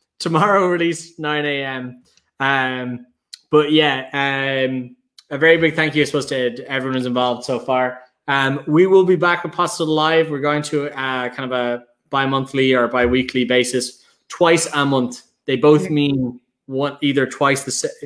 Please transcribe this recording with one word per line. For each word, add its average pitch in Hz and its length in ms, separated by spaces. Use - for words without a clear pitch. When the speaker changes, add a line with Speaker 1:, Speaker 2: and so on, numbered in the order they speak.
Speaker 1:
tomorrow 185 480
release, 170 520
nine 151 260
A 139 180
M. 127 400
Um, 131 640
but 151 200
yeah, 143 380
um, 127 280
a 143 80
very 160 200
big 160 180
thank 156 200
you, 151 60
I 139 40
suppose, 139 220
to, 127 300
to 135 120
everyone 131 280
who's 127 80
involved 123 400
so 127 140
far. 127 420
Um, 139 400
we 160 200
will 190 180
be 180 100
back 170 280
with 160 100
Pasta 170 300
Live. 156 460
We're 143 100
going 147 240
to, 147 240
uh, 131 300
kind 131 160
of 127 80
a 123 300
bi-monthly 135 640
or 123 140
bi-weekly 127 580
basis, 123 580
twice 170 460
a 143 120
month. 131 360
They 131 100
both 147 280
Speaker 2:
Mm-hmm. 175 100
Speaker 1:
mean 135 460
one, 135 360
either 139 260
twice 139 360
the 131 80
sa- - 160